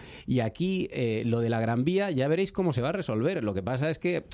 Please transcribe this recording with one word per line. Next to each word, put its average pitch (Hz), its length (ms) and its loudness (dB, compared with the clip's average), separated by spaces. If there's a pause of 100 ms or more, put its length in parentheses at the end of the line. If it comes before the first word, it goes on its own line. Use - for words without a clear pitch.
(260)
Y 127 140 2
aquí, 180 540 0
eh, 113 320 0
lo 117 160 2
de 113 80 0
la 117 100 2
Gran 117 240 2
Vía, 190 280 2
ya 135 180 2
veréis 185 240 0
cómo 185 180 2
se 127 100 0
va 131 80 0
a - 40 -2
resolver. 156 500 0
Lo 104 100 0
que 95 80 0
pasa 127 280 0
es 156 100 -2
que 175 240 0 (100)